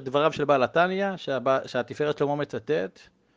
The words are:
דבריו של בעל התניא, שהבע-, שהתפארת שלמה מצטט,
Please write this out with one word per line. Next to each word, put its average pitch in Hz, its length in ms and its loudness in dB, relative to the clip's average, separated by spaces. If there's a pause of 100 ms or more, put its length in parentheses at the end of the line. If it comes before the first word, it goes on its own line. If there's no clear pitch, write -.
דבריו 143 300 2
של 147 120 -2
בעל 135 180 4
התניא, 185 540 0
שהבע-, 135 500 -2
שהתפארת 143 500 -2
שלמה 143 180 0
מצטט, 147 640 -4 (380)